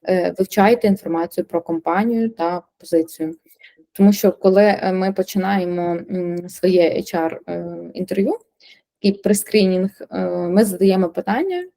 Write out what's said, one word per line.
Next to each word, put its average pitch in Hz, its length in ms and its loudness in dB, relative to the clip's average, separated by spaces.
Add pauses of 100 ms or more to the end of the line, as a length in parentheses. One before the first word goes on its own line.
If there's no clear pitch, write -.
Е, 180 300 0
вивчайте 208 500 2
інформацію 170 560 -2
про 170 180 -4
компанію 214 680 -2
та 175 340 -4 (160)
позицію. 165 560 -4 (600)
Тому 202 160 6
що, 196 200 2
коли, 190 320 4
е, 196 280 0
ми 190 200 -2
починаємо, 185 680 -2 (280)
м, 175 380 -6
своє 180 500 2
H - 180 -8
R, 165 220 -4 (100)
е, 175 280 -10 (180)
інтерв'ю 196 440 -2 (600)
і 196 120 2
прескринінг, 196 760 0 (200)
е, 185 180 -4 (200)
ми 202 160 4
задаємо 190 440 2
питання 339 560 -4 (120)